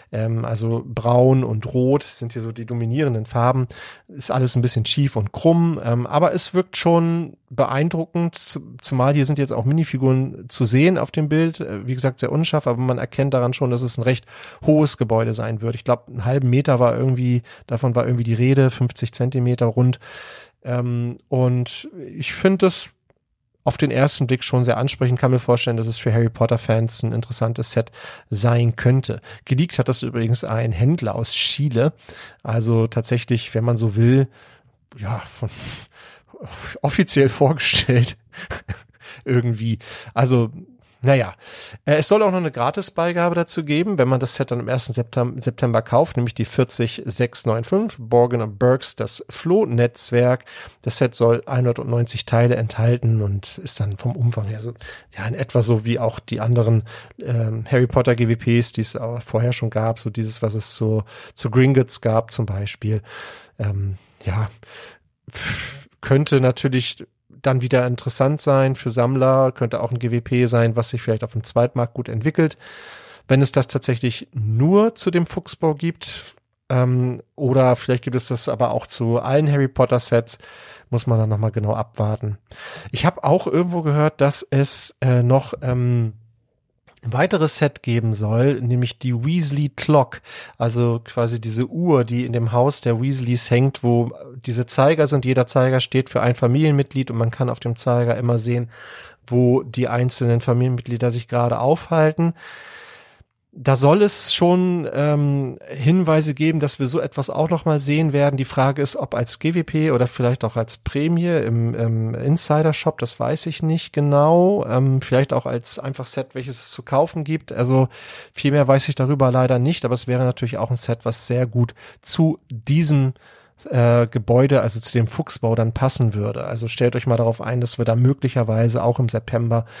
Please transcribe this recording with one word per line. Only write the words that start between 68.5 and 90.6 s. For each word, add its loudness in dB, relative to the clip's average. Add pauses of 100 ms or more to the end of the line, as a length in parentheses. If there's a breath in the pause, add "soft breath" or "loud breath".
für -6
Sammler, 2
könnte -4
auch -4
ein -4
G -2
W 0
P 2
sein, 2
was -2
sich -4
vielleicht -2
auf -8
dem -6
Zweitmarkt 0
gut -8
entwickelt. 0 (720 loud breath)
Wenn 4
es 2
das 0
tatsächlich -4
nur 2
zu -2
dem 2
Fuchsbau -4
gibt, -8 (360)
ähm, 0 (140)
oder 4
vielleicht -2
gibt -4
es -2
das -4
aber 0
auch -6
zu -2
allen 2
Harry 2
Potter 2
Sets, -2 (520 loud breath)
muss -2
man 2
dann 2
nochmal 0
genau 0
abwarten. -4 (520 loud breath)
Ich -2
hab -2
auch 2
irgendwo 0
gehört, 2
dass 2
es, 0
äh, 4
noch, 2
ähm, 0 (920)
ein -6
weiteres 2
Set -2
geben 0
soll, 0
nämlich -2
die -2 (100)
Weasley 0
Clock, 0 (360 loud breath)
also 0